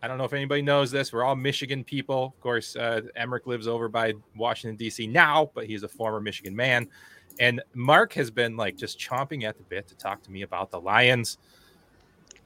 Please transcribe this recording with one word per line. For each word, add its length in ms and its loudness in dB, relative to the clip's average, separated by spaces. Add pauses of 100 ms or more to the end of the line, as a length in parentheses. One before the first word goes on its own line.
I 60 -6
don't 100 -6
know 80 -2
if 80 -4
anybody 280 0
knows 300 2
this. 200 -2
We're 120 0
all 120 2
Michigan 480 -4
people. 420 -4 (100)
Of 60 -20
course, 340 -2
uh, 260 0 (140)
Emmerich 320 -4
lives 200 -4
over 220 -2
by 240 0 (220)
Washington, 400 -4
D 140 -6
C 180 -6
now, 460 6
but 120 -6
he's 180 -8
a 40 -8
former 340 -4
Michigan 340 -8
man. 320 2 (520)
And 220 4 (120)
Mark 400 6
has 160 -2
been, 260 -2
like, 200 -4
just 240 -10
chomping 440 -6
at 140 -6
the 60 -20
bit 240 -8
to 80 -20
talk 260 -8
to 80 -20
me 140 -10
about 260 -6
the 100 -8
Lions. 600 4 (1080)